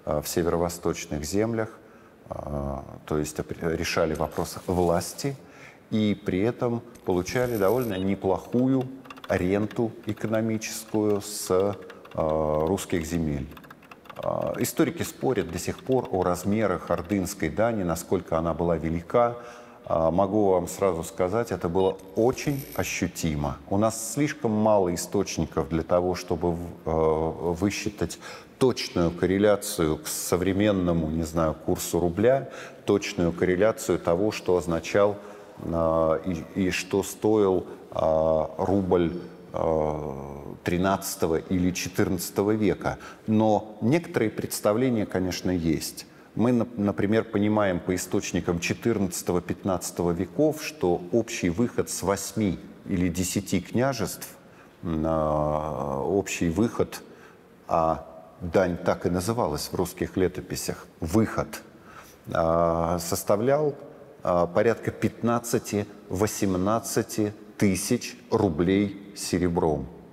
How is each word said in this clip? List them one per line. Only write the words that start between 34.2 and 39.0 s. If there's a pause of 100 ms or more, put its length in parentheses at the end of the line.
что
означал, (460)
э, (340)
и,
и
что
стоил, (240)
э, (120)
рубль, (400)